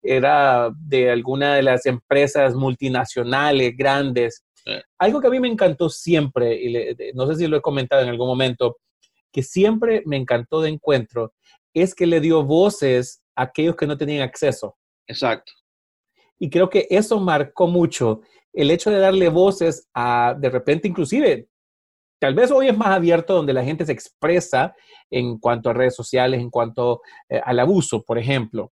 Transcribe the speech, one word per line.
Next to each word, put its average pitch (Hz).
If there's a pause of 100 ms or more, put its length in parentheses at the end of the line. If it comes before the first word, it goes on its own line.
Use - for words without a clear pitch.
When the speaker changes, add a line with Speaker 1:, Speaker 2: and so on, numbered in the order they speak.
Speaker 1:
era 131
de 135
alguna 135
de 139
las 127
empresas 139
multinacionales 127
grandes. 135 (120)
Speaker 2:
Sí. - (260)
Speaker 1:
Algo 226
que 269
a -
mí 254
me 247
encantó 180
siempre, 135
y 123
le, 120
de, -
no 127
sé 156
si 170
lo 156
he 143
comentado 139
en 123
algún 120
momento, 127 (540)
que 131
siempre 220
me 147
encantó 123
de 156
Encuentro, 127 (360)
es 185
que 175
le 165
dio 160
voces 143 (140)
a 127
aquellos 160
que 160
no 147
tenían 147
acceso. 123 (300)
Speaker 2:
Exacto. - (880)
Speaker 1:
Y 160
creo 180
que -
eso 214
marcó 165
mucho, 151 (320)
el 147
hecho 175
de 208
darle 190
voces 175
a, 120
de 139
repente, 143
inclusive, 170 (680)
tal 139
vez 240
hoy 269
es 214
más 214
abierto 170
donde 147
la 127
gente 151
se 156
expresa 160 (380)
en 123
cuanto 120
a 117
redes 123
sociales, 127
en 120
cuanto, 120 (280)
eh, 117
al 123
abuso, 139
por 117
ejemplo. 117